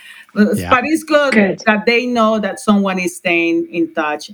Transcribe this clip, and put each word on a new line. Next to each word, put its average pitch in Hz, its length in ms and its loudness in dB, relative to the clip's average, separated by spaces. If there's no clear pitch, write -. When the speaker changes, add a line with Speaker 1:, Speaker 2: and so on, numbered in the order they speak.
Speaker 1:
Yeah. - 140 -4
Speaker 2:
but 247 160 2
it's 311 180 -2
good 294 300 2
Speaker 3:
Good. 196 320 2
Speaker 2:
that 214 220 0
they 240 180 2
know 226 340 0
that 196 220 -6
someone 196 380 2
is 175 180 -4
staying 170 540 0
in 165 240 -4
touch 151 380 -4